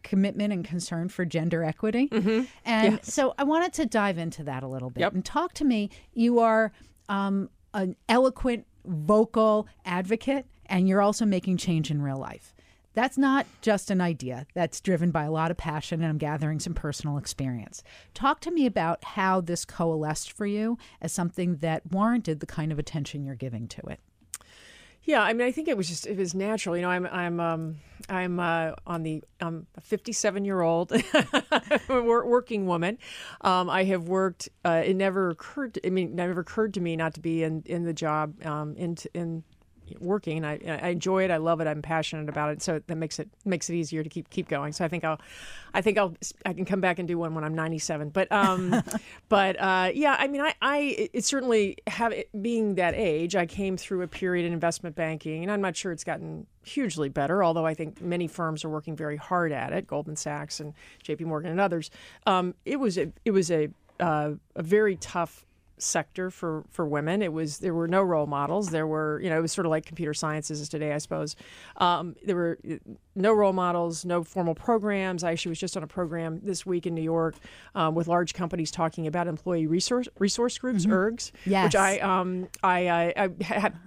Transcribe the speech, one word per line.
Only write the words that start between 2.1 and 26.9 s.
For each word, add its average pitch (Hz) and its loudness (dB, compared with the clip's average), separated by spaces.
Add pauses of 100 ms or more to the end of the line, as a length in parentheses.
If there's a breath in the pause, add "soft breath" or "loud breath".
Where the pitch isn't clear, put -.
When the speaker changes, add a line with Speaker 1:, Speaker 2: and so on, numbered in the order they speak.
Speaker 1:
And 220 6
Speaker 2:
Yes. 214 -6
Speaker 1:
so 262 4
I 285 0
wanted 320 2
to 320 0
dive 202 2
into 165 -6
that 131 -6
a 135 -8
little 127 -6
bit 151 -4
Speaker 2:
Yep. 170 2
Speaker 1:
and 185 -2
talk 330 -2
to 302 -2
me. 214 4 (240 loud breath)
You 233 4
are, 220 6 (380 soft breath)
um, 196 0 (240)
an 185 -2 (100)
eloquent, 247 2 (200)
vocal 214 4 (160 loud breath)
advocate, 214 -2 (220)
and 185 4
you're 190 6
also 214 2
making 185 2
change 160 0
in 147 0
real 135 -2
life. - -12 (400 soft breath)
That's 247 0
not 269 4 (160)
just 208 2
an 185 2
idea. 131 -2
That's 170 -2
driven 175 2
by 151 0
a 151 -2
lot 160 2
of 175 -2
passion, 156 -4
and 165 2
I'm 156 0
gathering 151 0
some 170 -4
personal 143 -4
experience. 127 -6 (300 loud breath)
Talk 269 0
to 339 -6
me 311 4
about 170 2
how 190 2
this 175 -2
coalesced 156 -2
for - -6
you 214 0 (220 loud breath)
as 165 -6
something 175 0
that 160 -2
warranted 196 2
the 160 -6
kind 156 -4
of 151 -2
attention 143 -4
you're 135 -8
giving 117 -8
to - -14
it. - -12 (1000 loud breath)
Speaker 2:
Yeah, 277 4
I 208 4
mean, 240 2
I 254 0
think 311 -2
it 240 2
was 175 -2
just, 170 -8
it 196 -4
was 180 -2
natural. 196 -2
You 175 0
know, 180 0
I'm, 180 0